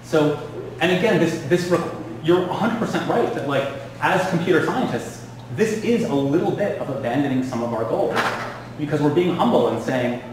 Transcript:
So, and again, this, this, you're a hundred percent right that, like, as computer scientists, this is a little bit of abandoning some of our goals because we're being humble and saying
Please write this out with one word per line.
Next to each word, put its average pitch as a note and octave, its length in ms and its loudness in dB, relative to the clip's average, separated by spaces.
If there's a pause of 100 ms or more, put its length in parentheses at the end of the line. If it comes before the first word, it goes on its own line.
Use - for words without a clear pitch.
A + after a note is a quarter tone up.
So, D3+ 340 2 (440)
and F3 100 2
again, F3+ 280 4
this, E3 280 2
this, F3 220 2 (540)
you're F3+ 200 4
a - 100 -2
hundred - 260 0
percent - 300 -2
right - 240 2
that, D3 140 -4
like, C#3 200 0 (340)
as F3+ 280 2
computer E3+ 360 2
scientists, - 600 -4 (300)
this G#3+ 280 0
is A3 200 2
a D3 100 -2
little C#3+ 380 2
bit - 280 -2
of B2 100 -6
abandoning C3 540 0
some A#2 200 -2
of A#2 100 -2
our A2+ 120 -2
goals - 340 0 (580)
because D3 240 -2
we're D3+ 120 4
being F3 220 4
humble F3+ 340 4
and A#2 120 -2
saying B2 400 -2 (120)